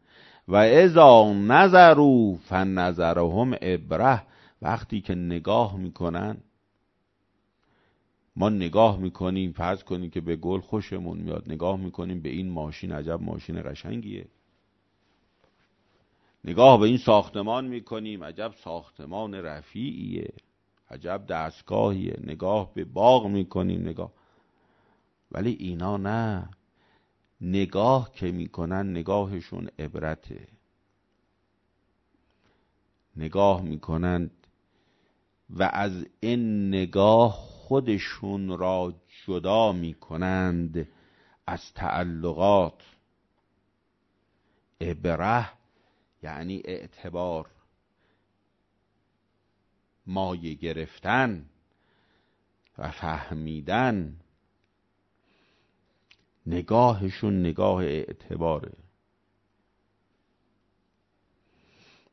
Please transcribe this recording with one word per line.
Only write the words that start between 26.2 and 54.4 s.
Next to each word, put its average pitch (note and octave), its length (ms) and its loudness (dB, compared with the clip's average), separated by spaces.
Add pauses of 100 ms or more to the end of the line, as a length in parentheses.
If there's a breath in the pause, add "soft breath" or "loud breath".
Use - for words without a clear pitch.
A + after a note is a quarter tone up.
نگاه G2 760 0
که F2+ 160 -6
می‌کنن، F2+ 600 -6
نگاهشون F2+ 800 -6 (100)
عبرته. D#2 720 -10 (2750)
نگاه F#2 460 2
می‌کنن E2+ 680 -4 (1200)
و F2+ 220 0
از F#2 340 -4 (140)
این A2 480 -2
نگاه G2 640 4
خودشون G2+ 1300 -4
را F2+ 360 -2 (320)
جدا G2 460 2
می‌کنند F2 1160 -4 (580 soft breath)
از - 280 -10
تعلقات. F2 1080 0 (2000)
عبره F2 680 -2 (760)
یعنی D#2+ 420 -12
اعتبار، F2 840 -10 (2500)
مایه F2+ 480 -6
گرفتن E2+ 920 -6 (1300)
و D#2 120 -10
فهمیدن. D#2+ 1300 -6 (2250)